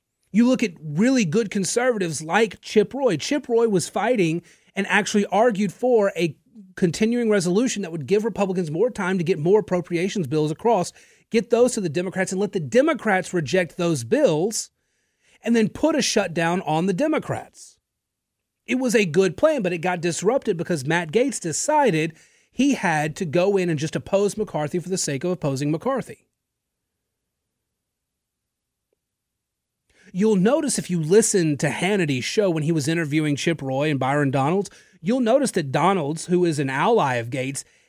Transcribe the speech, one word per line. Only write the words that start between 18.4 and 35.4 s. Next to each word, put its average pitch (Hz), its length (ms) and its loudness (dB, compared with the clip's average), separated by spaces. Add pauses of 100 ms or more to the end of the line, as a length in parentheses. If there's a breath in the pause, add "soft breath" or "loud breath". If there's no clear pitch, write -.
It 240 100 -2
was 254 180 0
a 214 100 6
good 180 320 2
plan, 294 260 2
but 180 100 -2
it 175 60 -4
got 180 220 -2
disrupted 180 560 -2
because 156 300 -4
Matt 165 240 -2
Gaetz 233 300 0
decided 170 720 0 (380 soft breath)
he 269 240 2
had 156 400 -2
to 196 100 -6
go 180 320 2
in 180 140 0
and 156 80 0
just 156 160 -6
oppose 196 420 -2
McCarthy 170 440 -4
for 165 80 -12
the 185 100 -4
sake 139 240 -4
of 180 80 -2
opposing 147 400 -2
McCarthy. 233 560 -4 (3750 soft breath)
You'll 214 220 2
notice 247 420 2
if - 140 -6
you 175 100 -2
listen 170 580 2
to 151 120 0
Hannity's 160 540 -2
show 202 260 2
when 160 140 -2
he 165 80 0
was 151 160 0
interviewing 156 480 0
Chip 165 260 -2
Roy 135 280 -2
and 135 100 0
Byron 139 320 2
Donalds, 156 380 0 (300 soft breath)
you'll 233 200 0
notice 254 320 2